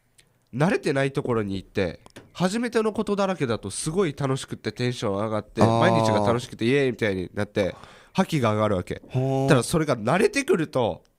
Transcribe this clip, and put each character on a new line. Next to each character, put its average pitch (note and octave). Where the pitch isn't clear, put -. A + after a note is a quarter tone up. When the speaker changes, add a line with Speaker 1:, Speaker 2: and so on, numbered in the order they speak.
Speaker 1:
慣 D3+
れ C4+
て E3+
な C3+
い C#3
と C#3
こ B2
ろ A2+
に G2
行 F#2
っ -
て、 F#2
初 F#3
め A#3+
て A3+
の A3
こ G#3+
と G3+
だ G3
ら F#3
け D3
だ A2
と G2+
す -
ご F#3
い C#3+
楽 C3+
し -
く A2+
て -
テ B2
ン B2
シ A#2+
ョ G2+
ン -
上 G#2+
が G#2+
っ G#2
て、 -
Speaker 2:
あ G#2+
ー。 A2+
Speaker 1:
毎 D#3+
日 A2+
が G#2
楽 A#2
し -
く -
て -
イ A#2
エ C#3+
ー C3
イ -
み G#2+
た A2
い F#2+
に F2+
な G2+
っ -
て、 G2
覇 F#3+
気 D#3
が A2
上 G#2+
が G#2+
る G2+
わ F2+
け。 -
Speaker 2:
ほ C3+
ー。 -
Speaker 1:
た C#3+
だ A#2+
そ E3
れ D#3
が C3+
慣 A#2+
れ F#4+
て C#4
く D4+
る D#3+
と、 A2+